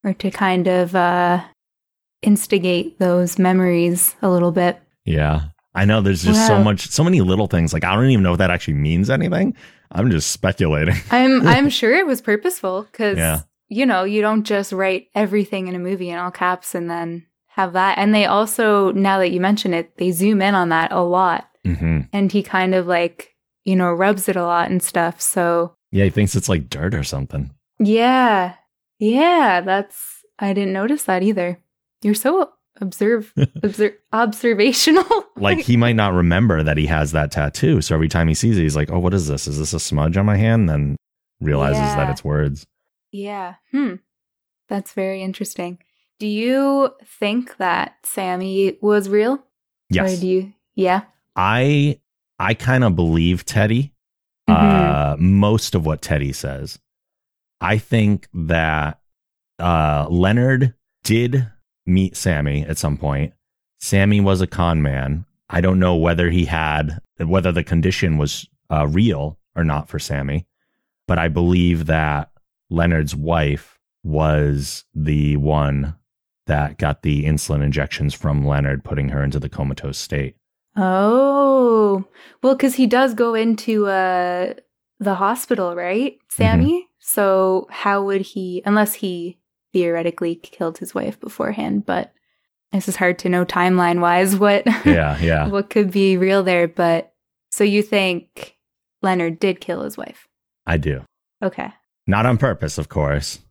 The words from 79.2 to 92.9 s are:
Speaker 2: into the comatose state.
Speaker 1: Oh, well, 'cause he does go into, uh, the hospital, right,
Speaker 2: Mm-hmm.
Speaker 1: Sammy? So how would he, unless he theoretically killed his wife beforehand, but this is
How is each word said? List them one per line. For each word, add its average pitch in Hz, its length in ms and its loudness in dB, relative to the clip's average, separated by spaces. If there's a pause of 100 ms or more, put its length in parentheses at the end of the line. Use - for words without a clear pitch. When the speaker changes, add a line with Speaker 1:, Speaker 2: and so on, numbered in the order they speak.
Speaker 2:
into 69 160 -4
the 69 100 -8
comatose 69 500 -8
state. 69 360 -8 (720)
Speaker 1:
Oh, 247 960 2 (380)
well, 262 140 4
'cause 254 180 0
he 254 120 2
does 247 280 2
go 233 200 0
into, 220 520 0
uh, 180 680 -2 (440)
the 196 180 -2
hospital, 196 580 -2
right, 190 400 -2
Speaker 2:
Mm-hmm. - 280 -6
Speaker 1:
Sammy? 311 460 2 (120)
So 190 680 0
how 202 340 -2
would 196 180 -2
he, 180 420 -8
unless 208 300 0
he 180 440 -8 (340)
theoretically 170 640 -2
killed - 420 -8
his - 160 -16
wife 208 240 -6
beforehand, - 640 -6
but - 280 -6 (600)
this 196 160 -4
is 185 80 -6